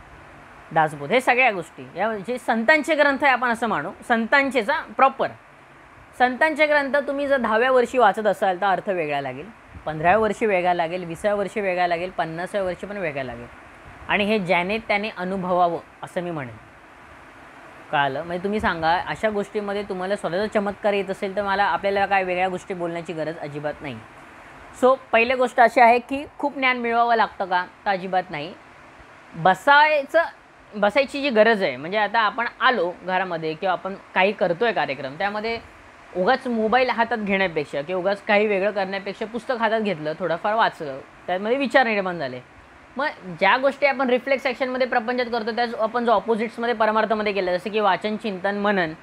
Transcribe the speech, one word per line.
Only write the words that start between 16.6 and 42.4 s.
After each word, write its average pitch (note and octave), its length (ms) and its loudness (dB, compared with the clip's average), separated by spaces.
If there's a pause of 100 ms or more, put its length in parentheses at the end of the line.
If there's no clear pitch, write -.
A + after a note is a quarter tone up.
कळालं? C#3+ 300 0
म्हणजे F3 220 -6
तुम्ही G#3 160 -2
सांगा, E3+ 460 0
अशा D#3 240 -4
गोष्टीमध्ये G3+ 520 -4
तुम्हाला G3 340 -4
स्वतःचा F#3+ 300 -2
चमत्कार G3+ 460 -2
येत G3 180 -2
असेल F#3+ 260 -6
तर G#3 60 -2
मला, G3 220 0
आपल्याला G3 420 0
काय F#3+ 180 2
वेगळ्या F3+ 240 0
गोष्टी F#3 260 -6
बोलण्याची E3+ 380 -6
गरज D#3+ 260 -6
अजिबात D3 420 -8
नाही. C3+ 160 -10 (840)
So B3+ 120 6 (180)
पहिली A#3+ 220 4
गोष्ट B3+ 260 2
अशी A#3 200 6
आहे A#3+ 180 8
की C4+ 260 -6 (140)
खूप C#4 160 -2
ज्ञान B3+ 240 0
मिळवावं A#3 380 2
लागतं G#3 280 0
का, F3+ 200 0 (220)
तर G#3 40 0
अजिबात F#3 400 -2
नाही. E3 240 -8 (800)
बसायचं, C#4+ 880 4 (540)
बसायची C4+ 460 0
जी C#4+ 80 0
गरज G#3+ 320 6
आहे, C#3 140 -2
म्हणजे E3 220 -6
आता G#3 220 0
आपण A3 260 0 (140)
आलो A3 320 2 (100)
घरामध्ये F3 520 -4
किंवा F#3 180 -2
आपण F#3+ 220 -6 (200)
काही G3 180 2
करतोय G3 400 0
कार्यक्रम, C#3+ 460 -4
त्यामध्ये G#3+ 400 -4 (580)
उगाच A3+ 300 2
मोबाईल A#3+ 440 2
हातात A#3 280 0
घेण्यापेक्षा F#3 640 -2
किंवा F3+ 180 -4
उगाच G3 220 -2
काही G#3 240 2
वेगळं G3+ 240 0
करण्यापेक्षा G3 560 -6
पुस्तक A#3 340 -6
हातात A3+ 200 2
घेतलं, D#3 380 -4
थोडंफार F3+ 360 -2
वाचलं, E3+ 440 -2 (280)
त्यामध्ये G#3 320 -2
विचार C4 280 4
निर्माण F#3+ 320 -2
झाले. B2+ 220 -6 (560)